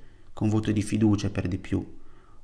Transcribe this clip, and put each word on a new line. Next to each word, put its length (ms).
con 160
voto 220
di 120
fiducia 480
per 180
di 100
più, 400